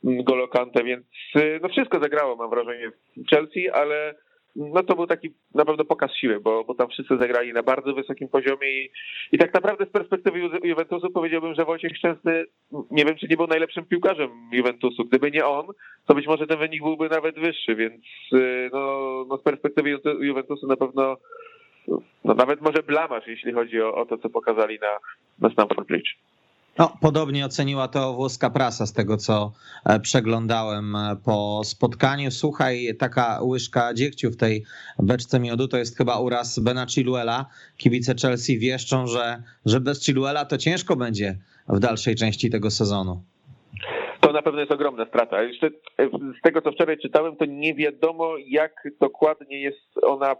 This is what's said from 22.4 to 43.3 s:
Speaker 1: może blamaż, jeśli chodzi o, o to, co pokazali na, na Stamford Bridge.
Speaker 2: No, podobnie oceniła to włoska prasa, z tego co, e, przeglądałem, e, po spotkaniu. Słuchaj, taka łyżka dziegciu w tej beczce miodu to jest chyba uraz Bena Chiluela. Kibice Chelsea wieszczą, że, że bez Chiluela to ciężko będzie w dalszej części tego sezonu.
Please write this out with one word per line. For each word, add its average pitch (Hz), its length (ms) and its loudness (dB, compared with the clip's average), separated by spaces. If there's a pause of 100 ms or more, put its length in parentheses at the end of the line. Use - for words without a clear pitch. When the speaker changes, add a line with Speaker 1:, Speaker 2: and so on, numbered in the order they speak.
Speaker 1:
może 151 220 2
blamaż, 143 440 -2
jeśli 113 240 -8
chodzi 117 300 0
o, 110 140 0
o 117 100 -2
to, 120 120 -4
co 113 120 -6
pokazali 110 500 0
na, 104 180 -2 (420)
na 110 140 4
Stamford 104 340 2
Bridge. - 220 -2 (720)
Speaker 2:
No, 165 220 4
podobnie 143 440 2
oceniła 135 420 0
to 131 260 -2
włoska 131 360 -2
prasa, 120 360 0
z - 80 -6
tego 107 240 0
co, 104 360 0 (320)
e, 107 140 6
przeglądałem, 110 960 0
e, 104 200 -2 (100)
po 104 380 0
spotkaniu. 135 680 0
Słuchaj, 127 680 -2
taka 120 420 0
łyżka 120 520 0
dziegciu 113 380 -2
w 117 60 -8
tej 110 260 0 (360)
beczce 120 400 2
miodu 120 280 -2
to 131 100 -2
jest 120 200 -4
chyba 120 220 2
uraz 120 400 -2
Bena 123 260 0
Chiluela. 123 600 -2 (320)
Kibice 120 440 2
Chelsea 123 380 2
wieszczą, 127 480 0
że, 120 360 -2 (220)
że 110 140 4
bez 139 260 -2
Chiluela 143 400 0
to 143 120 -2
ciężko 180 380 0
będzie 104 420 -2 (320)
w 101 100 2
dalszej 113 360 2
części 113 340 0
tego 107 220 -2
sezonu. 98 520 -2 (960)